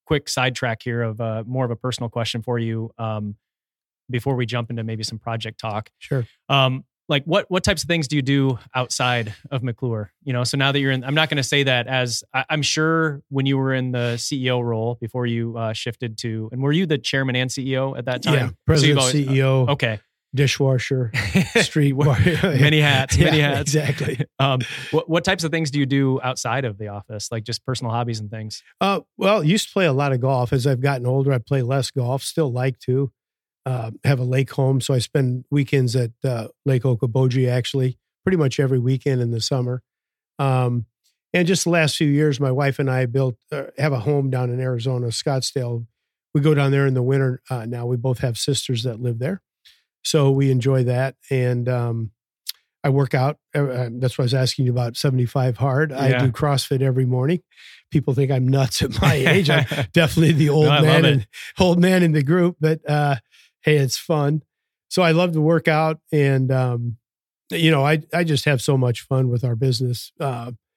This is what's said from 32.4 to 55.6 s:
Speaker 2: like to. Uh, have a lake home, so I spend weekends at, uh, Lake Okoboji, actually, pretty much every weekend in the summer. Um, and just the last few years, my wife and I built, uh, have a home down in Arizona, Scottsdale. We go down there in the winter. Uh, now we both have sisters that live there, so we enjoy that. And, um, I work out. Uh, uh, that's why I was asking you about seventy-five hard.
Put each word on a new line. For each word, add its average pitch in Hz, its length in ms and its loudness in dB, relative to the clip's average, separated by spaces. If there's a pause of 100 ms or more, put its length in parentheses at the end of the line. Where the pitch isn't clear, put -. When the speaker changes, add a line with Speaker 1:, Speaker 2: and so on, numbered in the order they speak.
Speaker 2:
like 127 280 -2
to. 131 300 -2 (560)
Uh, 117 240 -4 (120)
have 135 160 2
a 123 60 -2
lake 127 280 0
home, 135 280 2
so 135 140 -2
I 127 40 2
spend 127 520 -2
weekends 135 440 0
at, 120 180 0 (120)
uh, 117 240 -4 (160)
Lake 131 200 0
Okoboji, 127 680 2
actually, 127 480 -2 (260)
pretty 185 140 2
much 139 200 0
every 135 200 2
weekend 131 420 0
in 117 100 -2
the 113 120 -4
summer. 123 400 -4 (560)
Um, 127 480 0 (480)
and 180 120 4
just 185 180 0
the 170 60 0
last 160 260 2
few 156 120 2
years, 143 320 2
my 135 100 2
wife 139 280 0
and 135 120 0
I 127 140 2
built, 127 320 0 (160)
uh, 139 120 -8 (120)
have 143 160 0
a 123 80 -2
home 139 300 0
down 127 200 -2
in 123 80 -4
Arizona, 127 500 -2
Scottsdale. 120 800 -4 (460)
We 151 80 2
go 151 140 4
down 139 160 2
there 139 160 4
in 131 80 2
the 127 80 0
winter. 131 480 0
Uh, 117 160 -6
now 120 180 -8
we 123 140 -2
both 123 220 -2
have 120 180 -2
sisters 127 460 -2
that 117 180 -6
live 120 160 -2
there, 165 240 -6 (600)
so 139 280 4
we 135 200 4
enjoy 131 340 2
that. 123 320 0 (140)
And, 123 380 0
um, 117 440 -4 (720)
I 147 60 2
work 135 220 2
out. 135 260 0 (160)
Uh, 143 100 2
uh, 127 280 -4
that's 123 240 -4
why 139 60 -2
I 127 40 0
was 120 80 0
asking 127 300 0
you 123 60 2
about 120 260 -2
seventy-five 131 640 0
hard. 139 340 0